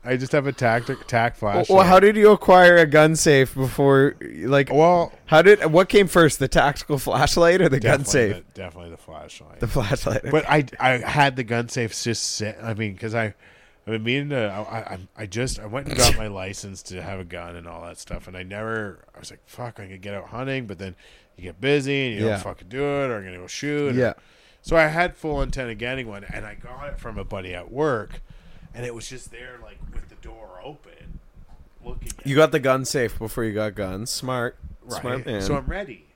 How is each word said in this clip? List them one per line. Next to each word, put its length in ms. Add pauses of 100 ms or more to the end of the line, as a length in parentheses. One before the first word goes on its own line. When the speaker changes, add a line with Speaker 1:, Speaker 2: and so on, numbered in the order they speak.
Speaker 1:
I 140
just 140
have 140
a 60
tactic, 540
tac 340
Speaker 2:
Well, 140
Speaker 1:
flashlight. 220
Speaker 2:
well, 100
how 120
did 180
you 140
acquire 460
a 100
gun 300
safe 380
before, 680
like, 500
Speaker 1:
Well, 420 (140)
Speaker 2:
how 140
did, 320
what 160
came 200
first, 320
the 80
tactical 500
flashlight 640
or 80
the 100
gun 220
Speaker 1:
definitely 320
Speaker 2:
safe? 20 (100)
Speaker 1:
the, 140
definitely 300
the 80
flashlight. 600
Speaker 2:
The 60
flashlight. 640
Speaker 1:
But 180
I, 180 (120)
I 200
had 380
the 80
gun 260
safe 320
just 200 (140)
sit. 260
I 120
mean, 220
'cause 180
I, 100
I've 600
been 160
meaning 280
to. 60
I, 420 (160)
I, 40 (180)
I 100
just, 320
I 80
went 220
and 80
got 220
my 100
license 560
to 180
have 160
a 60
gun 320
and 100
all 160
that 160
stuff, 300
and 80
I 60
never. 720
I 40
was 120
like, 160
"Fuck, 340
I 60
could 160
get 120
out 120
hunting," 400
but 120
then 160 (440)
you 60
get 160
busy 500
and 100
you 60
Speaker 2:
Yeah. 80
Speaker 1:
don't 80
fucking 260
do 140
it, 280
or 60
I'm 80
gonna 140
go 80
shoot. 480
Or, 40
Speaker 2:
Yeah. 140 (500)
Speaker 1:
so 140
I 120
had 280
full 260
intent 280
of 80
getting 280
one, 180
and 220
I 80
got 340
it 100
from 200
a 60
buddy 300
at 180
work, 480 (540)
and 100
it 100
was 140
just 220
there, 320
like, 160 (160)
with 160
the 60
door 460
open, 580 (640)
looking. 360
At 80
Speaker 2:
You 100
got 160
the 80
gun 240
safe 340
before 260
you 100
got 200
guns. 360
Smart, 480 (260)
Speaker 1:
Right. 160
Speaker 2:
smart 240
man. 160
Speaker 1:
So 160
I'm 100
ready. 500